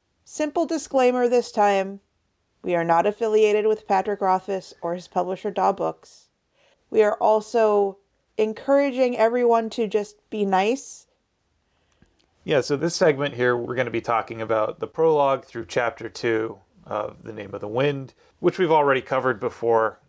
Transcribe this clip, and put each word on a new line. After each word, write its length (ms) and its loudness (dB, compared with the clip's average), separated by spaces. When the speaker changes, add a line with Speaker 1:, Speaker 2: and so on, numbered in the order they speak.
Speaker 1:
simple 420 -4
disclaimer 640 0
this 220 0
time, 480 0
we 140 -2
are 80 0
not 220 2
affiliated 600 2
with 220 -2
Patrick 320 0
Rothfuss 600 -2
or 140 -6
his 140 -12
publisher 420 -4
Daw 220 0
Books. 560 -8
We 120 4
are 120 2
also 840 2
encouraging 840 0
everyone 520 2
to 160 -2
just 440 -6
be 140 -2
nice. 600 -2
Speaker 2:
Yeah, 180 0
so 140 -2
this 180 -4
segment 400 0
here, 220 2
we're 180 -6
gonna 160 -2
be 100 -4
talking 400 -4
about 400 -2
the 60 -6
prologue 580 0
through 220 -12
chapter 420 -4
two 500 -4
of 380 -8
The 80 -14
Name 200 -14
of 80 -10
the 80 -10
Wind, 460 -4
which 180 0
we've 120 2
already 320 4
covered 360 -2
before. 720 0